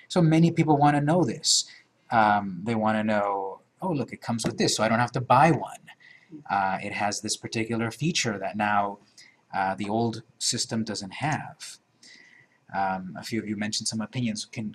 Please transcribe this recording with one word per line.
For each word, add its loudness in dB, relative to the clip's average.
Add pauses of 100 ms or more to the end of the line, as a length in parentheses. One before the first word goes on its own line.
So 2
many 6
people 4
wanna 6
know 4
this. 0 (460)
Um, 4
they -2
wanna 0
know, 0 (200)
"Oh, -2
look, -4
it -14
comes -4
with -4
this, 0
so 0
I 4
don't 2
have 0
to -2
buy 6
one." -4 (680)
Uh, 0
it -8
has -4
this -6
particular -4
feature -2
that -8
now, 0 (540)
uh, -2
the -8
old -2 (160)
system -2
doesn't -8
have. -8 (960)
Um, -2
a -12
few -4
of -6
you -4
mentioned -4
some -4
opinions. -4
Can, -10